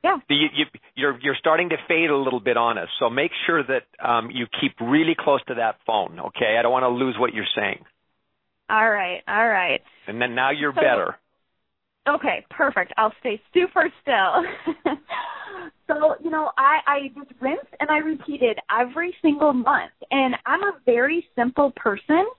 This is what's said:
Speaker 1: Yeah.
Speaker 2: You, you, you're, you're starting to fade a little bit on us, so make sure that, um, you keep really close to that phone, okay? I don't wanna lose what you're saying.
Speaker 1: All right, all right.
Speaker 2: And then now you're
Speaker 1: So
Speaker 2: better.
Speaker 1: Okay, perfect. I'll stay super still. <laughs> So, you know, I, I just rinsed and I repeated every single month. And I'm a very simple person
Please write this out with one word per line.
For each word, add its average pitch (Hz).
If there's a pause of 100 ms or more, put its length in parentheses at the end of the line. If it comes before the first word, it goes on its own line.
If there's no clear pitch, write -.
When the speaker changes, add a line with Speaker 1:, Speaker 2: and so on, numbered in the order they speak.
Speaker 1:
Yeah. 359 (140)
Speaker 2:
You, 147
you, 151 (300)
you're, 131
you're 131
starting 165
to 160 (120)
fade 165
a 143
little 127
bit 117
on 117
us, 87 (100)
so 120
make 135 (140)
sure 165
that, 123 (200)
um, 120
you 120 (160)
keep -
really 151
close 139
to 123
that 113 (100)
phone, 90
okay? 107
I 120
don't 120
wanna 127
lose 123
what 120
you're 104 (100)
saying. 104 (880)
Speaker 1:
All 220
right, 185
all 214
right. 185 (240)
Speaker 2:
And 117
then 123
now 131
you're 147
Speaker 1:
So 139
Speaker 2:
better. 113 (920)
Speaker 1:
Okay, 294
perfect. 240
I'll 220
stay 208 (100)
super 349
still. 277
<laughs> - (920)
So, 302 (100)
you 320
know, 311
I, 277
I 285 (100)
just 277
rinsed 302 (120)
and 302
I 302
repeated 285 (140)
every 254
single 294
month. 254 (180)
And 262 (120)
I'm 320
a 392
very 262 (120)
simple 254
person 294 (140)